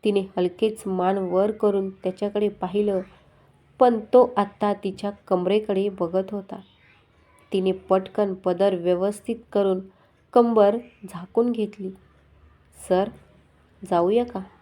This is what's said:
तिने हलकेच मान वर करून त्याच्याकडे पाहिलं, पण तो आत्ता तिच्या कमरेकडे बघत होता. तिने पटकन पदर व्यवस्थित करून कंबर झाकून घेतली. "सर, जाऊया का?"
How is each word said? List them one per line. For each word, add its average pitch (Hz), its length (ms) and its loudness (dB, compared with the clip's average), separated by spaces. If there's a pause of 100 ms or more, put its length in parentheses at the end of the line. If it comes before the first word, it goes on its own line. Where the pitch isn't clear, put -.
तिने 202 160 2
हलकेच 190 640 -4
मान 185 320 0
वर 190 320 0
करून 202 400 -2
त्याच्याकडे 202 580 -4
पाहिलं, 196 520 -2 (760)
पण 240 220 4
तो 247 360 4
आत्ता 202 360 -2
तिच्या 196 380 -6
कमरेकडे 196 800 0
बघत 185 420 -4
होता. 196 260 -10 (960)
तिने 190 200 2
पटकन 190 640 -2
पदर 185 400 0
व्यवस्थित 185 640 -2 (160)
करून 190 280 2 (520)
कंबर 226 440 4 (340)
झाकून 233 420 -2
घेतली. 208 380 -6 (1000)
"सर, 190 200 2 (840)
जाऊया 190 340 2
का?" 240 160 -10 (220)